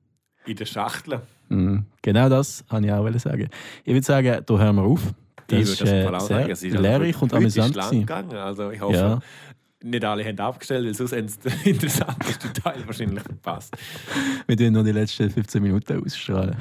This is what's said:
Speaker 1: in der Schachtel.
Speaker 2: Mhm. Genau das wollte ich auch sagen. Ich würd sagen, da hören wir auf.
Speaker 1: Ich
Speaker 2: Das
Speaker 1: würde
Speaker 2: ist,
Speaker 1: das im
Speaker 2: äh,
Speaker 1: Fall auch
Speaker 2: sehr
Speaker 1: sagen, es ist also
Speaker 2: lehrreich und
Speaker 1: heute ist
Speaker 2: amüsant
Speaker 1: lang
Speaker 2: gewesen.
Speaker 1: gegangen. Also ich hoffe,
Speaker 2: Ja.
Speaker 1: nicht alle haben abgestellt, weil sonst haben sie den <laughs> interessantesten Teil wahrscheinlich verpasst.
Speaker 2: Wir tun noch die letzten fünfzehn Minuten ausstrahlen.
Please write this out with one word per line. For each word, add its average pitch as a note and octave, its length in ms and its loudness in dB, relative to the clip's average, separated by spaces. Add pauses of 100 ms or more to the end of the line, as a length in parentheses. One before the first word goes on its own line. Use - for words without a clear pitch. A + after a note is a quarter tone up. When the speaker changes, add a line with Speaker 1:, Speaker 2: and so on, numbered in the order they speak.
(460)
Speaker 1:
in A2+ 100 -8
der G#2 100 -10
Schachtel. A#2+ 560 -6 (280)
Speaker 2:
Mhm. G2 360 0 (160)
Genau A#2 280 4
das C3+ 400 0
wollte G#2 180 0
ich G#2 60 2
auch A2 260 0
sagen. - 300 -4 (340)
Ich - 100 0
würd C3 120 2
sagen, C3 400 4
da A2 120 4
hören G#2 200 6
wir F#2+ 60 4
auf. - 300 2 (380)
Speaker 1:
Ich G2+ 80 4
Speaker 2:
Das - 0 -
Speaker 1:
würde G#2 120 2
Speaker 2:
ist, F#2+ 100 -4
Speaker 1:
das G2+ 80 4
im G2 60 4
Speaker 2:
äh, F#2+ 80 4
Speaker 1:
Fall F#2 120 0
auch F#2 60 -2
Speaker 2:
sehr G#2 180 0
Speaker 1:
sagen, D#3+ 120 0
es F3 120 -6
ist - 80 -4
also G3 120 2
Speaker 2:
lehrreich - 380 2
und A#2+ 120 2
Speaker 1:
heute A2+ 120 4
ist G#2+ 140 2
Speaker 2:
amüsant B2+ 160 2
Speaker 1:
lang F#2+ 140 -2
Speaker 2:
gewesen. A#2+ 160 2
Speaker 1:
gegangen. C3+ 320 -8
Also G2+ 340 -6
ich G#2 100 -12
hoffe, G2+ 160 0
Speaker 2:
Ja. G#2 220 2 (640)
Speaker 1:
nicht A#2 200 -4
alle G#2+ 220 -2
haben G#2 140 -6
abgestellt, B2 460 -4
weil A2 100 -2
sonst B2 180 -4
haben A2 140 -4
sie - 120 -12
den B2+ 200 -4
<laughs> - 40 -10 (100)
interessantesten - 800 -4
Teil - 340 -6
wahrscheinlich G2+ 360 -6
verpasst. - 540 -12 (720)
Speaker 2:
Wir A2+ 100 4
tun A#2 160 4
noch A2 100 4
die G#2+ 80 4
letzten G#2+ 380 0
fünfzehn G#2 320 -2
Minuten G2+ 420 0
ausstrahlen. - 580 -4